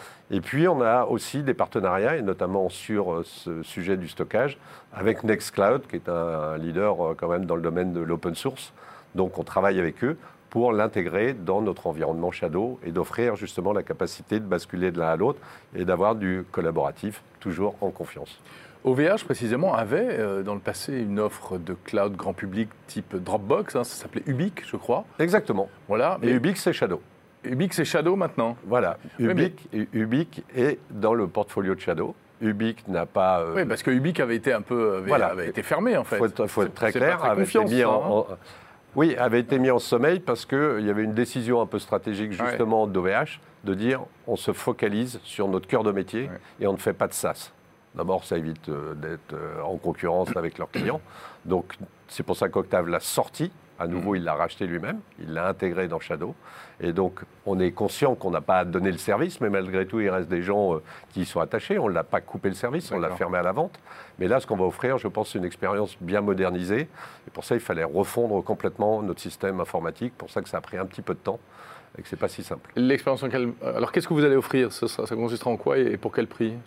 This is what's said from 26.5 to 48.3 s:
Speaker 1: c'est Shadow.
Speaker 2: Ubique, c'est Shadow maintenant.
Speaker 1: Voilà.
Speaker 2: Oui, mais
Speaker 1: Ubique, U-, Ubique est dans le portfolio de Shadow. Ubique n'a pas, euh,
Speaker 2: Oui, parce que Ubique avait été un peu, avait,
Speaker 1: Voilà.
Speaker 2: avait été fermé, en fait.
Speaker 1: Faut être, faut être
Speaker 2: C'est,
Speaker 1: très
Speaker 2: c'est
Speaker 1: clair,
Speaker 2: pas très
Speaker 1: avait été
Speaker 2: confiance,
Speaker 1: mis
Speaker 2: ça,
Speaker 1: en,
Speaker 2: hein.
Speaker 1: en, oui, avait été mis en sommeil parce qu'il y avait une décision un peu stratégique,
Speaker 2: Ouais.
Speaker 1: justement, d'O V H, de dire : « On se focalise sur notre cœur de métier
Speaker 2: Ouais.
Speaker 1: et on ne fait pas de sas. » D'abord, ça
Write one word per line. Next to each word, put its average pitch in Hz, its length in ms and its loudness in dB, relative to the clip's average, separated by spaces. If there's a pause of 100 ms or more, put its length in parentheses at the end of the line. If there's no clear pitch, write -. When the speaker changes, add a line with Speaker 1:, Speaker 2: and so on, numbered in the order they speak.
Speaker 1:
c'est 170 160 2
Shadow. 92 280 0 (420)
Speaker 2:
Ubique, 131 300 0
c'est 156 120 2
Shadow 170 300 4
maintenant. 123 400 0 (100)
Speaker 1:
Voilà. 98 320 2 (220)
Speaker 2:
Oui, 117 60 4
mais 110 80 4
Speaker 1:
Ubique, 170 400 0
U-, 107 180 -2
Ubique 113 520 0 (120)
est 131 240 2 (100)
dans 110 240 2
le 113 140 2
portfolio 95 480 0
de 87 60 -14
Shadow. 87 340 -2 (240)
Ubique 110 480 -2
n'a 87 180 0
pas, 92 360 4
euh, 82 140 -2
Speaker 2:
Oui, 95 100 2
parce 107 180 -2
que 139 80 4
Ubique 143 300 2
avait 117 140 2
été 120 180 2
un 107 80 2
peu, 110 360 2
avait, 95 100 -4
Speaker 1:
Voilà. 120 200 6
Speaker 2:
avait 90 220 -2
été 104 140 -4
fermé, 190 340 2
en 127 80 0
fait. 110 120 -2
Speaker 1:
Faut 113 80 4
être, 107 220 0
faut 104 140 0
être 92 80 4
Speaker 2:
C'est, - 60 -10
Speaker 1:
très 110 180 2
Speaker 2:
c'est 131 60 0
Speaker 1:
clair, 160 180 4
Speaker 2:
pas 160 60 -4
très 131 80 4
Speaker 1:
avait 98 120 4
été 95 160 2
Speaker 2:
confiance, 107 120 2
Speaker 1:
mis 123 100 6
Speaker 2:
ça, 127 80 6
Speaker 1:
en, 131 300 4
Speaker 2:
hein. 104 120 2
Speaker 1:
en, 90 60 -8 (580)
oui, 147 220 4
avait 120 220 4
été 127 200 2
mis 131 120 6
en 123 80 6
sommeil 139 400 4
parce 127 260 -2
qu'il 135 400 2
y 104 40 4
avait 104 140 2
une 107 100 -2
décision 120 480 2
un 110 40 4
peu 101 140 -4
stratégique, 104 520 -2
Speaker 2:
Ouais. 107 180 -2
Speaker 1:
justement, 110 380 4
d'O 95 140 0
V 92 100 2
H, 139 280 0 (240)
de 101 100 0
dire : « 120 280 0 (260)
On 110 80 0
se 98 180 -2
focalise 113 720 -2
sur - 240 -2
notre 92 200 0
cœur 113 160 2
de 107 80 4
métier 98 320 -2
Speaker 2:
Ouais. 90 160 -10 (220)
Speaker 1:
et 104 60 2
on 98 60 4
ne 95 40 -2
fait 101 160 -2
pas 101 140 0
de - 60 -8
sas. » - 380 -4 (440)
D'abord, 87 300 -2
ça 87 120 -2